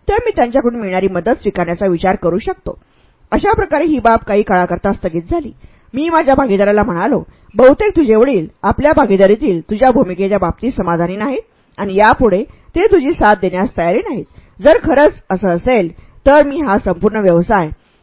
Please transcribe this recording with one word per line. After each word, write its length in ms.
तर 40
मी 220
त्यांच्याकडून 440
मिळणारी 280
मदत 220
स्वीकारण्याचा 580
विचार 280
करू 220
शकतो. 420
अशा 220
प्रकारे 300
ही 160
बाब 280
काही 160
काळाकरता 500
स्थगित 280
झाली. 200
मी 160
माझ्या 260
भागीदाराला 480
म्हणालो, 400
"बहुतेक 400
तुझे 200
वडील 320
आपल्या 300
भागीदारीतील 680
तुझ्या 300
भूमिकेच्या 460
बाबतीत 340
समाधानी 440
नाहीत 260
आणि 180
यापुढे 480
ते 480
तुझी 220
साथ 280
देण्यास 360
तयारी 200
नाहीत. 280
जर 220
खरंच 460
असं 180
असेल, 440
तर 160
मी 180
हा 160
संपूर्ण 400
व्यवसाय, 520